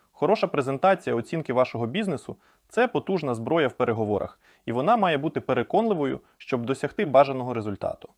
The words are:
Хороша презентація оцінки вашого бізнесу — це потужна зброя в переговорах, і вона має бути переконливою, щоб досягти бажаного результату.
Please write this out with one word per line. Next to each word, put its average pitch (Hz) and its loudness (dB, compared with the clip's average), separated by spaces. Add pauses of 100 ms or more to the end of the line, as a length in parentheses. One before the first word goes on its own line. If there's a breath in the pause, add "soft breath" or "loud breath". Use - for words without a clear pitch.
(120)
Хороша 196 0
презентація 139 0
оцінки - -4
вашого 120 0
бізнесу — 135 -4 (320 soft breath)
це 240 2
потужна 156 -2
зброя 127 0
в 120 -8
переговорах, 107 -2 (260 soft breath)
і 117 -2
вона 151 2
має 180 2
бути 143 -4
переконливою, 135 0 (180 soft breath)
щоб 120 -4
досягти 139 -4
бажаного 127 4
результату. 104 -6